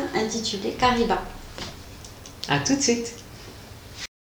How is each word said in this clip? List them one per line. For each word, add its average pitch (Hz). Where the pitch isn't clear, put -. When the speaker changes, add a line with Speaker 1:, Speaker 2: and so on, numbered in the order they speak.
Speaker 1:
intitulé 220
Kariba. 233
Speaker 2:
À 240
tout 262
de 277
suite. 233